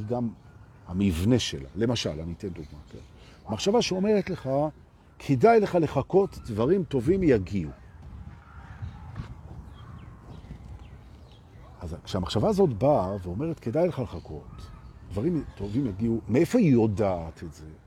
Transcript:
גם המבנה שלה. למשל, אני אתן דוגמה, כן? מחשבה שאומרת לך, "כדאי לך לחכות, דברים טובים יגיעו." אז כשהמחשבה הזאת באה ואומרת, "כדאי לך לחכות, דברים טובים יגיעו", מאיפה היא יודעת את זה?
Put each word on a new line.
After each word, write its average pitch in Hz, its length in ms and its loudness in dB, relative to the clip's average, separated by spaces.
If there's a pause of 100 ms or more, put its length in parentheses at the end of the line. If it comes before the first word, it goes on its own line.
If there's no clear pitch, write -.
גם 120 200 -2 (580)
המבנה 95 520 2
שלה. 67 360 -8
למשל, 110 440 -2
אני 85 140 -8
אתן 92 140 -10
דוגמה, 78 320 -12 (120)
כן? - 60 -16 (520)
מחשבה 220 320 0
שאומרת 190 480 0
לך, 131 200 -6 (720)
"כדאי 208 400 6
לך 190 220 2
לחכות, 170 640 2
דברים 127 380 2
טובים 143 400 0
יגיעו." 98 480 2 (4000)
אז 85 220 -10
כשהמחשבה 104 460 0
הזאת 196 200 4
באה 107 540 2
ואומרת, 113 360 -6
"כדאי 123 280 0
לך 143 120 -4
לחכות, 80 480 -10 (640)
דברים 135 320 -2 (120)
טובים 101 320 -2
יגיעו", 113 320 0 (100)
מאיפה 151 300 4
היא 165 140 6
יודעת 98 680 2
את 80 100 -12
זה? 78 120 -18 (220)